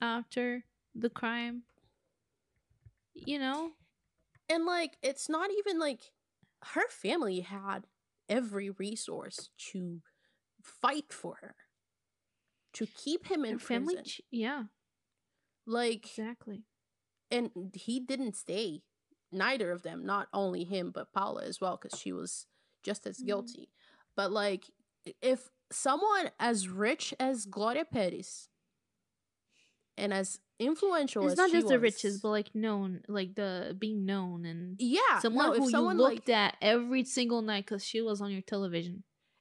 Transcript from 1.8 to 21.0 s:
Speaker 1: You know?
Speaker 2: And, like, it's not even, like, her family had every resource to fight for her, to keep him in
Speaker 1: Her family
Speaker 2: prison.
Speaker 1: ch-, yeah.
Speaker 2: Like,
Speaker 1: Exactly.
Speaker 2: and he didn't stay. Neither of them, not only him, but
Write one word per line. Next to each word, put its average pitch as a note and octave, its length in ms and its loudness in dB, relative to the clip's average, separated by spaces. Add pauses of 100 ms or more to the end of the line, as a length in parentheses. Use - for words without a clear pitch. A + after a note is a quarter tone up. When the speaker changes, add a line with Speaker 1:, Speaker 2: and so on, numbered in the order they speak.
Speaker 1:
You C#4+ 260 -4
know? C#4+ 320 -2 (800)
Speaker 2:
And, E4 160 4
like, F4 360 0
it's C4+ 260 -2
not D#4+ 240 0
even, G4+ 280 0
like, D4 340 -4 (500)
her G4 260 0
family G#3 520 -2
had G3 460 -8 (420)
every G3+ 400 0
resource G3 800 -8 (220)
to F3 300 -6 (600)
fight - 500 -2
for - 300 -10
her, - 140 -18 (1160)
to A3 140 -4
keep - 400 -6
him D#4+ 180 0
in A3 100 -2
Speaker 1:
Her A#3+ 40 -6
family C#4 360 -2
Speaker 2:
prison. - 100 -10
Speaker 1:
ch-, - 160 -10 (100)
yeah. A#3+ 320 -2 (1000)
Speaker 2:
Like, A#3 400 0
Speaker 1:
Exactly. A3 580 -10 (640)
Speaker 2:
and A#3+ 220 0 (240)
he A#3 240 -4
didn't B3+ 360 -4
stay. F#3 480 -6 (480)
Neither F#3+ 400 2
of F3+ 120 -6
them, E3 220 -8
not G3 280 -2
only F#3 300 0
him, F3+ 280 -4
but - 200 -10